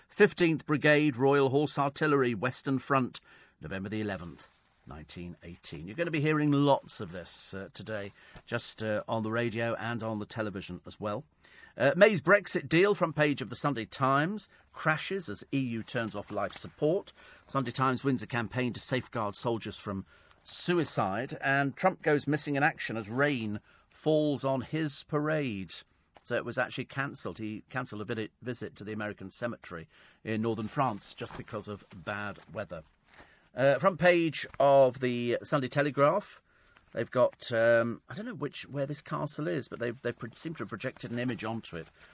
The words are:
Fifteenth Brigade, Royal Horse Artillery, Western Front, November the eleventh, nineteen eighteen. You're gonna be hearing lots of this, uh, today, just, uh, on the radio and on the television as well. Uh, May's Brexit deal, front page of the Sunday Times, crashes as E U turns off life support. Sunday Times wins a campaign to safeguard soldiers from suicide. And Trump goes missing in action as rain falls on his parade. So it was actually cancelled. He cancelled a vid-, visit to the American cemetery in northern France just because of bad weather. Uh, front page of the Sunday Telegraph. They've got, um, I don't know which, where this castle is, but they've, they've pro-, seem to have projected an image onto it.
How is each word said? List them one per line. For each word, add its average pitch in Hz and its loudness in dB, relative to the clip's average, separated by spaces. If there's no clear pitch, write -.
Fifteenth 170 4
Brigade, 151 4
Royal 135 6
Horse 143 2
Artillery, 139 2
Western 127 -2
Front, 131 0
November 95 -6
the 107 -2
eleventh, 87 -6
nineteen 82 -12
eighteen. 85 -12
You're 107 -12
gonna 170 -2
be 156 0
hearing 151 4
lots 143 2
of 87 -8
this, - -10
uh, 95 -8
today, 101 -8
just, - -4
uh, 107 0
on 113 0
the 110 -2
radio 117 0
and 113 -4
on 110 -4
the 104 -6
television 95 -6
as - -16
well. 104 -4
Uh, 135 4
May's 202 6
Brexit 185 2
deal, 190 4
front 165 0
page 151 0
of 101 -6
the 120 -10
Sunday 120 -2
Times, 143 0
crashes 160 -2
as - -8
E 139 2
U 117 -2
turns 110 -4
off 98 -8
life 101 -2
support. - -2
Sunday 123 -2
Times 131 0
wins 127 2
a 104 -10
campaign 120 -2
to - -8
safeguard 117 -2
soldiers 113 -2
from 98 -6
suicide. 131 0
And 139 0
Trump 185 2
goes 147 2
missing 147 0
in 139 2
action 135 0
as 104 -6
rain 117 0
falls 151 0
on 135 0
his 156 -4
parade. 143 -2
So 120 -4
it 110 0
was 117 -6
actually 120 -2
cancelled. 123 -6
He 107 -8
cancelled 123 -6
a 98 -8
vid-, 110 -6
visit 113 -8
to - -14
the 104 -8
American 104 -8
cemetery 90 -8
in 110 0
northern 110 0
France 123 -2
just - -10
because 104 -8
of 101 -10
bad 101 -8
weather. 95 -8
Uh, 135 4
front 160 2
page 170 4
of 135 8
the 120 0
Sunday 131 -2
Telegraph. 143 2
They've - -4
got, - 2
um, 117 6
I - -10
don't 214 -8
know 247 -8
which, 143 -8
where 139 -4
this 147 -6
castle 147 -4
is, 170 -4
but - -10
they've, 117 -2
they've - -4
pro-, 120 -8
seem 165 -8
to 120 -8
have 98 -8
projected 110 -8
an 120 -4
image 120 -2
onto 110 -6
it. 80 -10